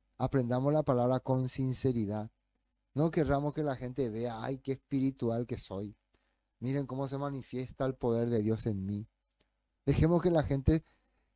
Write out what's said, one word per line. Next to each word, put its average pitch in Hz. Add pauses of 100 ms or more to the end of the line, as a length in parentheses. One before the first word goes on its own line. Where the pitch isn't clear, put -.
(160)
Aprendamos 131
la 151
palabra 127
con 131
sinceridad. 117 (640)
No 156
querramos 143
que 156
la 139
gente 127
vea, 113
"Ay, 131
qué 135
espiritual 127
que 113
soy. 101 (640)
Miren 135
cómo 135
se 139
manifiesta 135
el 131
poder 117
de 117
Dios 110
en 98
mí". 104 (800)
Dejemos 160
que 180
la 160
gente 139 (540)